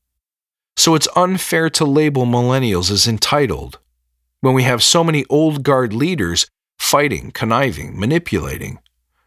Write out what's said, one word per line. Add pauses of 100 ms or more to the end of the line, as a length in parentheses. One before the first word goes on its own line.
(760)
So
it's
unfair
to
label
millennials
as
entitled (640)
when
we
have
so
many
old
guard
leaders (320)
fighting,
conniving,
manipulating, (460)